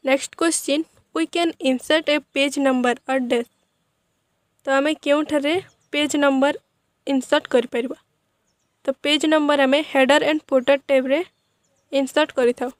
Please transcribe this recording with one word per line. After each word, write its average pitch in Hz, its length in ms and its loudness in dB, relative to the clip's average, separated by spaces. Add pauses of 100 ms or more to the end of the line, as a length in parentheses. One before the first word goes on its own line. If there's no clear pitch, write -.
ନେକ୍ସଟ 269 320 -2
କୋଶ୍ଚିନ୍, 320 420 -2 (340)
we 320 60 -2 (140)
can 339 160 0 (180)
insert 311 440 -2
a - 20 0 (180)
page 269 300 -2
number 254 260 0 (220)
or 269 40 0 (140)
dash। 240 180 -2 (1160)
ତ 269 100 -2
ଆମେ 285 180 0 (140)
କେଉଁଠାରେ 302 480 0 (400)
ପେଜ୍ 294 200 -2 (100)
ନମ୍ବର 277 360 0 (520)
ଇନସର୍ଟ 294 420 0
କରିପାରିବା? 247 420 -2 (880)
ତ 269 100 -2 (120)
ପେଜ୍ 302 260 0
ନମ୍ବର 285 340 2
ଆମେ 277 140 2 (140)
ହେଡର 269 360 4
ଆଣ୍ଡ 311 220 -2
ଫୁଟର 269 240 2 (140)
ଟ୍ୟାବ୍ରେ 269 280 2 (760)
ଇନସର୍ଟ 277 460 0
କରିଥାଉ। 247 420 0